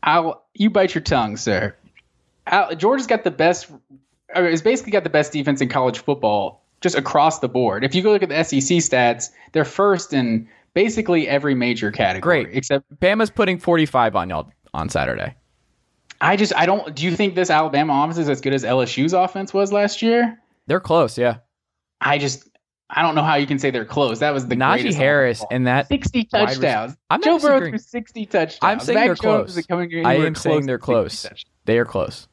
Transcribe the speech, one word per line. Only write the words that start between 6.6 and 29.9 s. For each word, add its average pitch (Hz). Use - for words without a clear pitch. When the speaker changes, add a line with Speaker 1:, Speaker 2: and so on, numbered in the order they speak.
Speaker 1:
just 170
across 147
the 131
board. 117
If 139
you 185
go 214
look 196
at 180
the 147
S 165
E 135
C 175
stats, 120
they're 156
first 196
in 117
basically 202
every 143
major 120
category, 104
Speaker 2:
Great. 87
Speaker 1:
except 139
Speaker 2:
Bama's 208
putting 190
forty-five 147
on 92
y'all 78
on 78
Saturday. 62
Speaker 1:
I 175
just, 196
I 165
don't, 175
do 143
you 175
think 196
this 175
Alabama 151
offense 165
is 156
as 131
good 139
as 131
L 127
S 120
U's 156
offense 185
was 196
last 202
year? 233
Speaker 2:
They're 175
close, 160
yeah. 120
Speaker 1:
I 147
just, 139
I 147
don't 160
know 151
how 156
you 143
can 139
say 139
they're 123
close. 123
That 147
was 135
the 123
Speaker 2:
Najee 139
Speaker 1:
greatest 208
Speaker 2:
Harris 135
Speaker 1:
offense. -
Speaker 2:
and 127
that 127
Speaker 1:
Sixty 220
Speaker 2:
wide 214
rec-, 214
Speaker 1:
touchdowns. 123
Speaker 2:
I'm 285
not -
Speaker 1:
Joe 330
Burrow 285
Speaker 2:
disagreeing. 165
Speaker 1:
threw 220
sixty 226
touchdowns. 160
Speaker 2:
I'm 208
saying -
Speaker 1:
Mac 220
Speaker 2:
they're 175
Speaker 1:
Jones 160
Speaker 2:
close. -
Speaker 1:
isn't 175
coming 175